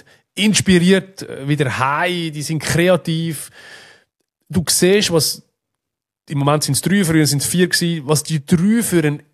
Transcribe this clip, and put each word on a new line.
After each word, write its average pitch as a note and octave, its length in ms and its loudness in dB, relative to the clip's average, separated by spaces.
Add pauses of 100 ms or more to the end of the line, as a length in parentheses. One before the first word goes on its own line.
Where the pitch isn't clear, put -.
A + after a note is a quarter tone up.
(360)
inspiriert, F#3+ 880 2
äh, - 240 -12
wieder C#3+ 320 -2
heim, E3 520 -2
die D3+ 100 -10
sind D3+ 220 -4
kreativ. E3 840 0 (1000)
Du D#3+ 220 -2
siehst, G3 420 2
was, - 320 -2 (840)
im C#3+ 80 -4
Moment C#3+ 260 2
sind's C3+ 180 -2
drei, G3 220 2
früher D#3 240 2
sind's C#3 180 -2
vier F3 220 0
gewesen, E3+ 400 -2
was D3 160 0
die D#3 220 -4
drei G#3 360 2
für F3 180 0
einen D3 220 0 (120)